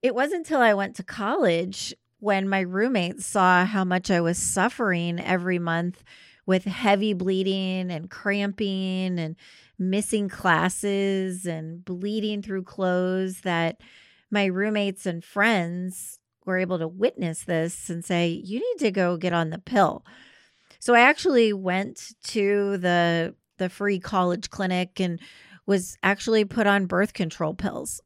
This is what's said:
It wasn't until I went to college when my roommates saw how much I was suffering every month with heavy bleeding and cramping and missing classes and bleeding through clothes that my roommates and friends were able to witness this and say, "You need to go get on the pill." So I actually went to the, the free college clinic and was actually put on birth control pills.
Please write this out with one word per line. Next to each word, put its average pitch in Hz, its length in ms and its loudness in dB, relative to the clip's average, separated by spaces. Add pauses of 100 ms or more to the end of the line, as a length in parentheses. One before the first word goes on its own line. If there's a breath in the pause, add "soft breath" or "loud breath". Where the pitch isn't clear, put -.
It 240 140 2
wasn't 311 300 -2
until 285 160 2
I 220 120 8
went 196 240 -2
to 185 60 -10
college 196 880 -2 (260)
when 196 280 0
my 196 140 0
roommates 185 640 -2
saw 180 400 4
how 208 180 0
much 185 260 0
I 180 120 4
was 170 160 2
suffering 180 840 0
every 180 400 0
month 170 440 -2 (420 loud breath)
with 190 180 2
heavy 202 500 2
bleeding 185 800 -2
and 170 180 -8
cramping 190 1080 -2
and 160 160 -4 (420 loud breath)
missing 202 520 0
classes 190 1160 0
and 165 380 -8
bleeding 208 580 -4
through 190 220 -6
clothes 185 760 -2
that 165 400 -2 (500 soft breath)
my 208 140 2
roommates 196 600 -2
and 170 180 -4
friends 185 960 -2 (260)
were 185 120 0
able 180 220 0
to 160 80 -2
witness 175 560 -2
this 170 460 -4
and 170 140 -6
say, 170 260 0
"You 185 300 -6
need 466 200 -4
to 226 120 2
go 180 260 0
get 175 160 -2
on 165 180 0
the 175 80 -10
pill." - 460 2 (720 loud breath)
So 240 160 4
I 233 60 10
actually 254 520 6
went 190 600 -4 (120)
to 202 520 0
the, 170 580 2 (220)
the 185 120 -2
free 202 300 -2
college 180 500 0
clinic 180 500 -2
and 175 200 -2 (460 loud breath)
was 190 380 0
actually 208 420 2
put 202 220 0
on 202 180 2
birth 185 280 0
control 165 400 -4
pills. - 520 -8